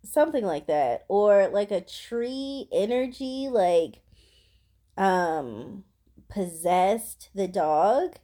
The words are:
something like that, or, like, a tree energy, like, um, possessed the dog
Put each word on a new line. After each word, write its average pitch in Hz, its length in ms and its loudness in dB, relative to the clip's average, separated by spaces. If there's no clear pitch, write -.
something 302 420 0
like 151 220 -4
that, 147 400 0
or, 202 400 4
like, 202 240 -2
a 185 100 -2
tree 262 880 -8
energy, 254 760 -2
like, 180 520 2
um, 170 840 -2
possessed 180 1040 -2
the 190 140 -2
dog 185 760 2